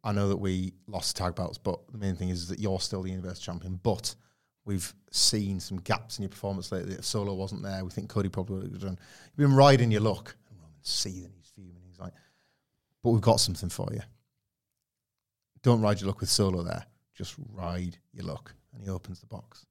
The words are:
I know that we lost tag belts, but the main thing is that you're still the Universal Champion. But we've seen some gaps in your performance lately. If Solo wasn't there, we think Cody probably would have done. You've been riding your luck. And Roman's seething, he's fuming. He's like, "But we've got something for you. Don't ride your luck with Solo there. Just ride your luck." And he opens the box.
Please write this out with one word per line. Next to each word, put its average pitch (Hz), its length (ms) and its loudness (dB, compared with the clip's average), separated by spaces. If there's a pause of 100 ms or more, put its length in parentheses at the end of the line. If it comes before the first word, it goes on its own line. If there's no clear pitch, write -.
I 107 80 0
know 101 160 4
that 98 80 2
we 92 380 -2 (120)
lost 95 300 -4
tag 90 180 -2
belts, 87 240 -6
but 90 220 -4 (100)
the 107 80 -12
main 98 160 0
thing 90 140 -2
is 87 200 -4
that 95 120 -6
you're 95 200 0
still 95 220 -4
the 92 80 -6
Universal 90 320 -8
Champion. 90 400 -8
But - 320 0 (500)
we've 98 300 -4 (160)
seen 98 480 2
some 92 200 -6
gaps 110 400 -4
in 104 40 -6
your 95 60 -4
performance 95 420 -6
lately. 92 240 -6
If - 100 -12
Solo 101 300 -2
wasn't 95 300 -6
there, 95 200 -6
we 92 60 -8
think 104 180 -8
Cody 98 200 0
probably 95 280 -4 (120)
would 90 40 -10
have 92 100 -10
done. 95 160 -6 (380)
You've 143 120 6
been 135 80 8
riding 135 340 10
your 107 120 4
luck. - 340 -2 (120)
And 104 120 -20
Roman's 80 280 -16
seething, 90 480 -4
he's 85 200 -20
fuming. 90 320 -20
He's 90 100 -20
like, 92 140 -10 (920)
"But 117 80 4
we've 113 120 6
got 113 180 8
something 90 300 0
for - 220 -6
you. - 100 -6 (1600)
Don't 120 180 6
ride 104 200 4
your 95 80 -2
luck - 120 -4
with 92 100 -2
Solo 92 320 4
there. 85 220 -6 (300)
Just - 200 -12 (180)
ride 90 460 -6 (140)
your - 140 -12
luck." - 280 -10 (200)
And 113 80 -16
he 98 60 -10
opens 92 320 -8
the - 60 -20
box. - 440 -18